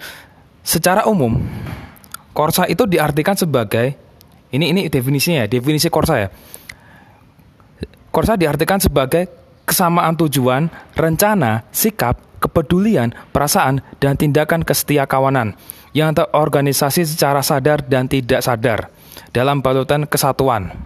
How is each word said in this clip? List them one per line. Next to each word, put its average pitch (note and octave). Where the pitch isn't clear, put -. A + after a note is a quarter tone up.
secara F3+
umum, C#3
Korsa E3
itu E3+
diartikan D#3
sebagai, B2+
ini, D3
ini G3
definisinya C#3
ya, -
definisi C3+
Korsa D#3
ya. G2
Korsa F#3
diartikan D#3+
sebagai D3+
kesamaan E3+
tujuan, C#3
rencana, D#3+
sikap, B2+
kepedulian, F3
perasaan, C#3
dan C#3
tindakan D3+
kesetiakawanan C3+
yang D#3
terorganisasi D3
secara D3
sadar D3
dan C3
tidak B2+
sadar A#2
dalam C#3
balutan C3+
kesatuan. C3